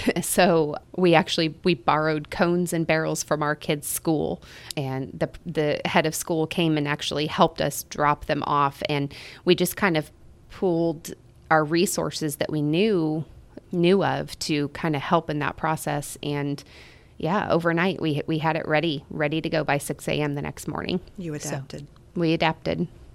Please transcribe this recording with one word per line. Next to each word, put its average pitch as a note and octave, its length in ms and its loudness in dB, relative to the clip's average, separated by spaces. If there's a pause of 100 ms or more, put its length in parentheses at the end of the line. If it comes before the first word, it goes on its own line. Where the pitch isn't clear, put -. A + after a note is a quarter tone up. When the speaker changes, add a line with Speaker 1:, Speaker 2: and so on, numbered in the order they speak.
(240)
Speaker 1:
So E3 520 4 (200)
we F3+ 180 6
actually, D#3+ 500 2
we E3+ 120 4
borrowed D#3 560 0
cones F3 420 2
and E3 140 0
barrels D#3 360 0
from D3+ 200 0
our D3 120 2
kids' D3+ 320 -4
school, D#3+ 540 -2 (340)
and C3+ 380 -4
the, D#3+ 160 -2 (160)
the D3+ 400 0
head E3 220 2
of D#3+ 80 -4
school D#3+ 320 -2
came D#3+ 300 0
and D3 100 -2
actually D3 400 -4
helped E3 340 2
us D3+ 220 -4
drop D3 420 0
them D3 220 -2
off. C#3+ 420 0
And C#3+ 240 -2 (320)
we F3+ 80 8
just F3 240 0
kind F#3 180 2
of D#3 160 -2 (380)
pooled E3+ 640 0 (380)
our D#3 120 6
resources D#3 760 0
that - 140 -2
we D3+ 120 -2
knew, D#3+ 640 2 (460)
knew F3+ 320 4
of C#3 360 -2
to D3 300 0
kind D#3 260 -2
of C3+ 80 -2
help E3 260 2
in D3+ 100 -4
that C#3 160 -4
process. D3+ 680 -4
And C#3+ 400 -4 (540)
yeah, F#3 340 -2
overnight E3+ 500 2
we, D3 240 0
we D#3+ 140 -2
had D#3+ 160 0
it - 120 -6
ready, D3+ 440 0
ready D3+ 300 -2
to E3+ 80 -4
go D#3+ 140 0
by C#3+ 140 0
six - 300 -8
A D#3 120 0
M D3 160 -2
the C#3+ 60 -6
next D3+ 260 -10
morning. - 320 -4 (180)
Speaker 2:
You E3 200 -8
Speaker 1:
So D3 120 -8
Speaker 2:
adapted. C#3+ 380 -10 (280)
Speaker 1:
we E3 180 2
adapted. D#3+ 540 0 (280)